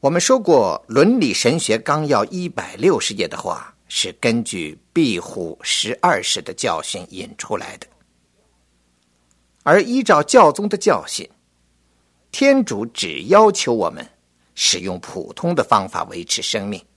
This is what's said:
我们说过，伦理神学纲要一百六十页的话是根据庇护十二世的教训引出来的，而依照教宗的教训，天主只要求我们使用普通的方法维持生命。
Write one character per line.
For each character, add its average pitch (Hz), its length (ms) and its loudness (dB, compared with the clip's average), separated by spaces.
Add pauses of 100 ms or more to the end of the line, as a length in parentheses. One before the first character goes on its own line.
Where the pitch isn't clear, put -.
我 139 80 2
们 170 100 0
说 262 200 4
过， 131 480 4
伦 175 320 4
理 131 140 2
神 139 260 0
学 110 180 -2
纲 147 300 -2
要 120 180 2
一 180 220 -8
百 - 300 -10
六 165 200 2
十 - 180 -4
页 98 120 -4
的 - 100 -10
话 - 380 -10 (140)
是 - 240 -4
根 117 280 0
据 80 380 -8 (140)
庇 127 260 2
护 85 420 -10
十 - 400 -4
二 165 220 2
世 - 180 -4
的 92 120 -12
教 85 280 -4
训 90 280 -10
引 - 280 -14
出 - 200 -8
来 - 180 -12
的， - 120 -20 (1800)
而 175 200 4
依 247 180 -2
照 160 220 4
教 180 300 6
宗 208 160 -4
的 208 80 -4
教 95 280 0
训， - 240 -10 (1040)
天 269 320 4
主 110 220 -6
只 82 380 -8
要 202 280 6
求 - 220 0
我 98 160 0
们 80 200 -14 (460)
使 - 240 0
用 90 220 -6
普 - 320 -12
通 175 200 -4
的 143 120 0
方 101 220 2
法 82 180 -6
维 85 180 -12
持 - 180 -4
生 98 240 -4
命。 101 160 -8 (160)